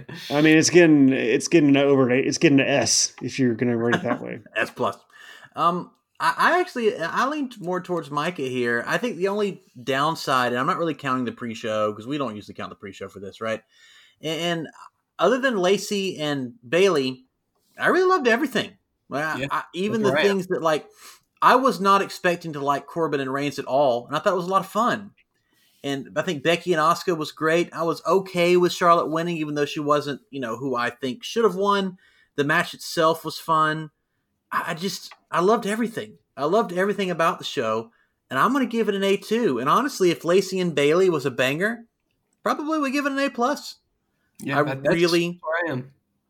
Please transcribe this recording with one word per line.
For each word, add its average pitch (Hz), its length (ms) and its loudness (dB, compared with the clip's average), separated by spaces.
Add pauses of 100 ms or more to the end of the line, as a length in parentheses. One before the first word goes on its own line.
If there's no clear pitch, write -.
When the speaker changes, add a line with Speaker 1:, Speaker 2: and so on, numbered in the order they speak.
(320)
Speaker 1:
I 143 100 4
mean, 156 160 8
it's 156 120 4
getting, 151 400 8
it's 123 380 0
getting 147 300 6
over 139 320 4
an 123 80 4
A, - 40 2
it's - 160 -2
getting 143 220 6
an 117 80 2
S 120 540 0
if 123 180 -8
you're 123 140 2
gonna 120 240 0
rate 117 180 2
it 175 80 -4
that 117 180 -4
way. 117 260 -12
Speaker 2:
<laughs> - 80 -20
S 113 140 -2
plus. 110 280 -4 (580)
Um, 175 360 0 (280)
I, 160 180 0
I 269 220 4
actually, 247 380 0
I 196 300 -2
leaned 285 320 -6
more 180 220 -4
towards 165 280 -6
Micah 151 320 -4
here. 120 460 0
I 160 100 0
think 202 200 -4
the 180 100 0
only 196 360 -4 (180)
downside, 135 720 0
and 123 80 -2
I'm 135 80 -2
not 180 100 -2
really 165 180 -2
counting 131 300 -4
the 113 60 -4
pre-show 107 600 -4
'cause 107 140 -14
we 147 100 -6
don't 123 180 -6
usually 101 200 -14
count 98 140 -10
the - 60 -18
pre-show 98 340 -14
for 98 100 -16
this, 95 220 -14
right? 110 200 -4 (600)
And, 156 200 -6
and 170 260 -4 (520)
other 214 200 4
than 247 180 0
Lacey 190 640 0
and 143 340 -4 (140)
Bayley, 143 580 2 (520)
I - 100 -2
really 359 220 2
loved 330 180 2
everything. 226 440 0 (380)
Like, 143 160 -6
I, 156 140 -6
Speaker 3:
Yeah. - 120 -6
Speaker 2:
I, 156 120 -4 (100)
even 214 280 -2
Speaker 3:
That's 202 100 4
Speaker 2:
the - 40 0
Speaker 3:
right. 156 100 2
Speaker 2:
things 196 220 0
that, 175 140 -2
like, 156 260 0 (540)
I 190 140 6
was 254 240 2
not 196 220 4
expecting 170 520 -4
to 147 60 -10
like 139 280 -2
Corbin 156 320 -2
and 131 120 -4
Reigns 139 280 -4
at 135 60 -10
all, 123 420 2
and 135 80 -6
I 151 40 -2
thought 196 140 2
it 190 40 0
was 175 100 -4
a 185 40 -4
lot 190 100 2
of 180 100 -10
fun. 170 400 -2 (720)
And 139 360 -6
I 156 60 -2
think 156 200 -4
Becky 170 300 0
and 156 80 2
Asuka 165 360 2
was 151 140 -6
great. 165 420 0
I 160 100 -6
was 165 220 -2
okay 180 520 2
with 175 160 2
Charlotte 170 360 4
winning, 165 280 -2
even 151 180 -6
though 147 80 0
she 143 160 -4
wasn't, 143 400 0 (100)
you 135 120 -10
know, 113 160 -6
who 131 180 -4
I 120 140 -2
think 123 340 -8
should 226 220 0
have 185 100 2
won. 196 420 0 (380)
The 143 80 -2
match 165 300 0
itself 160 500 0
was 160 160 -10
fun. 156 500 0 (600)
I, - 160 -4
I 170 60 -6
just, 180 400 -8 (180)
I 156 80 -2
loved 208 260 2
everything. 208 520 -6 (180)
I 135 80 -6
loved 180 300 0
everything 196 360 -2
about 170 300 0
the - 60 -14
show, 113 460 -4 (380)
and - 80 -4
I'm 170 140 4
gonna 269 140 0
give 214 240 0
it 196 60 -2
an 196 100 -2
A 196 100 4
two. 196 420 0
And 127 120 -2
honestly, 196 420 2
if 156 140 -6
Lacey 185 340 2
and 175 160 -2
Bayley 156 340 4
was 147 160 0
a 135 60 0
banger, 151 540 -2 (580)
probably 294 340 -2
would 269 140 -2
give 277 140 -2
it 277 80 -2
an 269 60 -4
A 277 100 0
plus. 262 480 -4 (640)
Speaker 3:
Yeah, 139 180 -2
Speaker 2:
I 147 40 2
Speaker 3:
that, 135 200 -4
that's 151 120 2
Speaker 2:
really, 170 460 0
Speaker 3:
where 165 280 -4
I - 20 -4
am. 135 220 -8 (360)